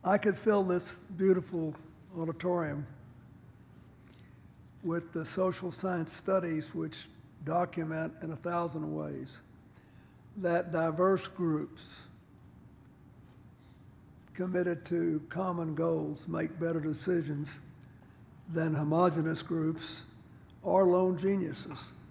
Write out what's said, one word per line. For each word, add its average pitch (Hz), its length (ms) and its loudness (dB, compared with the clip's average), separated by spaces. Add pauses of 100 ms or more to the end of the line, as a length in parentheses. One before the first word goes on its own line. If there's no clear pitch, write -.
I 202 120 6
could 202 180 2
fill 208 260 4
this 180 360 0
beautiful 175 760 2 (440)
auditorium 160 680 -2 (2000)
with 170 320 -4
the 160 100 -2
social 185 460 0
science 175 440 -2
studies 175 600 0
which 160 320 -6 (400)
document 160 720 0
in 160 100 -6
a 151 60 -6
thousand 160 580 -2
ways 143 460 -8 (960)
that 175 360 0
diverse 170 540 4
groups - 760 -4 (2250)
committed 180 500 0
to 165 460 2
common 170 440 -2
goals 156 540 0
make 160 320 -2
better 165 200 0
decisions 151 800 -2 (920)
than 160 220 2
homogenous 160 680 4
groups 160 640 -2 (600)
or 185 220 6
lone 185 320 6
geniuses. 170 760 -2 (180)